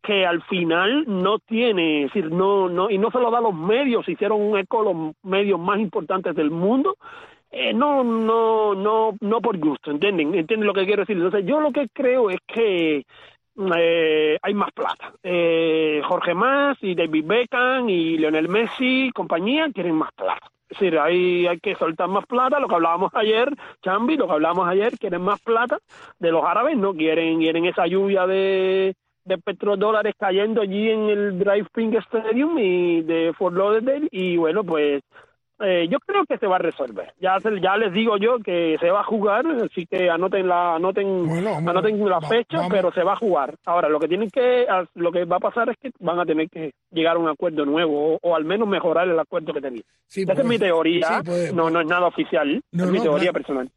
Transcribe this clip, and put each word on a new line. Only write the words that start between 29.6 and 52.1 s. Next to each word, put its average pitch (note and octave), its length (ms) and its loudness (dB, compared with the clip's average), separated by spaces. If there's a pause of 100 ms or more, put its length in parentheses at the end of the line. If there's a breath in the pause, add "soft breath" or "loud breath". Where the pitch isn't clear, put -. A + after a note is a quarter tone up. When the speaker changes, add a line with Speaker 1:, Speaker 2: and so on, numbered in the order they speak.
Speaker 1:
cayendo G#3 440 0
allí G3+ 280 -2
en G#3+ 200 0
el G3+ 280 -2
Drive G3 380 0
Pink A3+ 180 0 (140)
Stadium A#3+ 500 0
y F3 460 2
de E3 340 0
Fort F3+ 180 0
Lauderdale, A3+ 540 0
y F#3 280 -2
bueno, E3+ 260 0
pues, D3 400 0 (560 loud breath)
eh, F3+ 300 0
yo B3+ 100 0
creo G4 260 0
que B3+ 140 -4
se G#3 80 -2
va F#3 80 4
a F#3 40 0
resolver. B2+ 600 -6
Ya F#3 180 0
se, G3+ 220 -2
ya F#3+ 160 2
les G#3+ 160 0
digo A3 240 2
yo A#3 220 2
que E3+ 420 0
se E3+ 80 2
va G3+ 120 2
a - 40 -4
jugar, G#3+ 400 0 (180)
así E3+ 220 -6
que F3+ 240 0
anoten F#3 380 0
la, F3 280 2
anoten, F#3+ 520 0
Speaker 2:
Bueno, F3 240 -2
vamos, E3 180 -2
Speaker 1:
anoten G3+ 400 0
la F3 100 2
Speaker 2:
va-, D3+ 80 -6
Speaker 1:
fecha, A#3 300 -2
Speaker 2:
vamos. F3+ 160 -2
Speaker 1:
pero F3+ 180 2
se F3+ 120 0
va G3 100 2
a G3 40 -2
jugar. D#3+ 460 0
Ahora, E3+ 240 2
lo D3+ 120 2
que D#3 100 0
tienen G3 200 -2
que, B3 360 2 (300)
lo E3+ 160 0
que F3 120 0
va F3 140 0
a - 20 0
pasar A3+ 300 0
es A3+ 80 -6
que C4+ 220 -12
van F3 200 -2
a F3 60 0
tener D#3+ 240 0
que D#3+ 220 -10 (200)
llegar E3 240 0
a E3+ 40 2
un E3 100 0
acuerdo D3+ 360 -2
nuevo, D3+ 500 0
o, - 60 -8
o F3 140 0
al D#3 80 0
menos G3+ 240 -2
mejorar E3+ 400 0
el E3 100 2
acuerdo D#3+ 360 -4
que D3 80 -4
tenían. B2 220 -10 (240)
Speaker 2:
Sí, F#3+ 160 -6
Speaker 1:
Esa F#3 100 0
es - 60 2
Speaker 2:
puede A#3+ 100 2
Speaker 1:
mi A#3 80 2
Speaker 2:
ser. G3 100 2
Speaker 1:
teoría, E3 400 2 (120)
Speaker 2:
Sí, D#3 40 -6
puede, F3 300 -2
Speaker 1:
no, E3+ 80 0
Speaker 2:
puede. E3 100 2
Speaker 1:
no E3+ 100 2
es D#3 60 -2
nada F3 200 2
oficial, D#3 540 -2 (100)